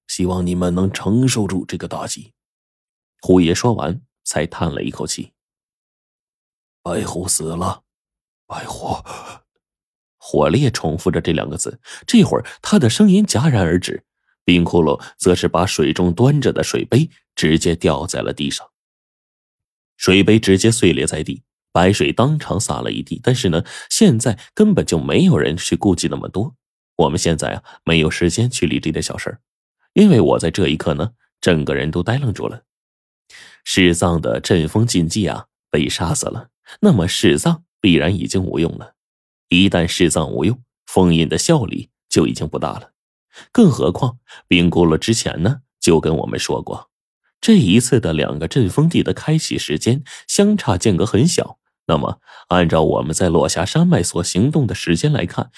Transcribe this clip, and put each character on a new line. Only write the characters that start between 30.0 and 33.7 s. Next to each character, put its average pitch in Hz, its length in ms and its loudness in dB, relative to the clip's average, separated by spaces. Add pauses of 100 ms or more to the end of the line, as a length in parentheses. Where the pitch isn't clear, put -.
为 156 120 6
我 65 180 4
在 82 120 -2
这 80 180 0
一 71 80 0
刻 85 180 -2
呢， 92 180 -4 (280)
整 80 240 2
个 71 100 -4
人 69 160 -4
都 85 120 -2
呆 117 160 -2
愣 143 140 -2
住 - 140 -8
了。 - 160 -12 (1040)
释 87 300 2